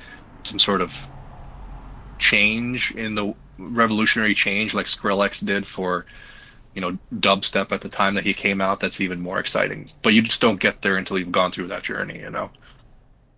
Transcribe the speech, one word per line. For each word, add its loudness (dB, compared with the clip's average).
some -8
sort 4
of -6
change 2
in -6
the -2
revolutionary 2
change 0
like 0
Skrillex 2
did 0
for, -2
you -8
know, -4
dubstep 2
at -2
the -10
time 0
that -2
he 2
came 0
out, 0
that's -4
even -2
more -4
exciting. 0
But 6
you 8
just 0
don't 4
get 0
there 2
until -2
you've -4
gone 4
through -6
that -6
journey, -6
you -12
know? -6